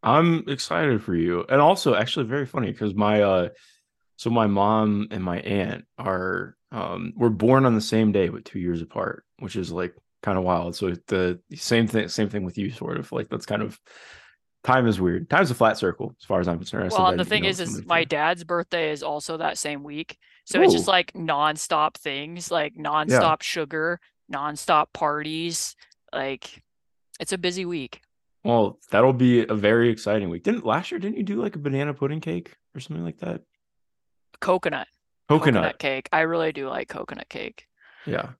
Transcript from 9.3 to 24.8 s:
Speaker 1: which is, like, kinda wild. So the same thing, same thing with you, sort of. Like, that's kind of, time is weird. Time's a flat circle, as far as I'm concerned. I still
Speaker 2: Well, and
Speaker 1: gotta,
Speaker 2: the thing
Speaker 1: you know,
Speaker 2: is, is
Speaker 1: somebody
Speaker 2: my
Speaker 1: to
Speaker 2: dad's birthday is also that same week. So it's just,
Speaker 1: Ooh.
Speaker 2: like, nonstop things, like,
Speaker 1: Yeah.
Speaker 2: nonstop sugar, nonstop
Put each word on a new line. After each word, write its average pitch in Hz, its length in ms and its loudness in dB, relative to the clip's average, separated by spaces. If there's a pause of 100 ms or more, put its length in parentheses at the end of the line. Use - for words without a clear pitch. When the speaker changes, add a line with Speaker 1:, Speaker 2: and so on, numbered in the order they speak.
Speaker 1:
which - 180 -10
is, 87 160 -6
like, 90 220 -6 (280)
kinda 95 180 0
wild. 87 360 0
So 95 140 -2 (180)
the 90 320 0 (140)
same 117 340 2
thing, 107 200 -2
same 104 200 -2
thing 101 160 -6
with 90 140 -8
you, 98 120 -4
sort - 280 -8
of. - 120 -10
Like, - 180 -6
that's - 180 -8
kind 107 160 -2
of, - 180 -10 (840)
time 127 240 4
is 95 140 2
weird. 87 280 0
Time's 156 220 4
a 120 40 -2
flat 113 220 4
circle, - 440 -4
as - 40 -20
far 95 160 0
as 87 80 0
I'm 85 100 -2
concerned. 101 260 -6
I 92 40 -2
still - 140 0
Speaker 2:
Well, 185 80 4
and 175 80 -2
Speaker 1:
gotta, 180 60 -2
Speaker 2:
the 170 60 -8
thing 214 140 0
Speaker 1:
you 190 40 2
know, - 20 0
Speaker 2:
is, 185 100 -6
is 175 100 -6
Speaker 1:
somebody - 180 -10
Speaker 2:
my 165 160 2
Speaker 1:
to 151 40 -8
Speaker 2:
dad's 165 360 -2
birthday 170 480 -4
is 147 100 -8
also 151 360 -6
that 165 200 -4
same 147 240 -8
week. 147 360 -12 (260)
So - 180 0
it's - 100 8
just, - 160 2
Speaker 1:
Ooh. 196 40 4
Speaker 2:
like, 180 220 2
nonstop 151 840 -2
things, 156 540 -10
like, 151 260 -2
Speaker 1:
Yeah. 156 80 -14
Speaker 2:
nonstop 156 580 2
sugar, 160 580 -6 (320)
nonstop 151 600 0